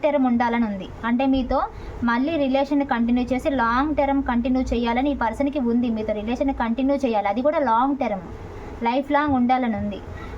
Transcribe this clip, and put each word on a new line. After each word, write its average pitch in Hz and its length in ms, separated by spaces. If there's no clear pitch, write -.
టర్మ్ 285 280
ఉండాలని 233 400
ఉంది, 190 180
అంటే 247 140
మీతో 254 260
మళ్ళీ 262 240
రిలేషన్ 277 480
కంటిన్యూ 240 400
చేసి 262 200
లాంగ్ 262 380
టర్మ్ 277 300
కంటిన్యూ 254 420
చేయాలని 240 420
ఈ 247 100
పర్సన్కి 277 380
ఉంది, 240 240
మీతో 220 240
రిలేషన్ 247 320
కంటిన్యూ 262 320
చేయాలి, 208 260
అది 247 160
కూడా 311 120
లాంగ్ 254 320
టర్మ్, 208 240
లైఫ్ 277 280
లాంగ్ 285 240
ఉండాలని 247 420
ఉంది. 202 200